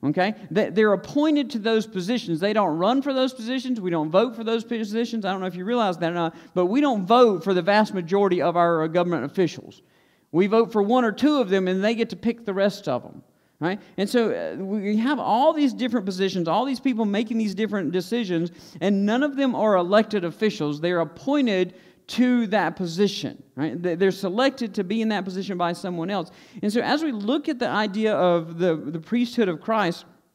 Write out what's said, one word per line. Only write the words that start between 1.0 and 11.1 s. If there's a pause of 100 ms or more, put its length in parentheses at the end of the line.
to
those
positions.
They
don't
run
for
those
positions.
We
don't
vote
for
those
positions.
I
don't
know
if
you
realize
that
or
not, (160)
but
we
don't
vote
for
the
vast
majority
of
our,
uh,
government
officials. (500)
We
vote
for
one
or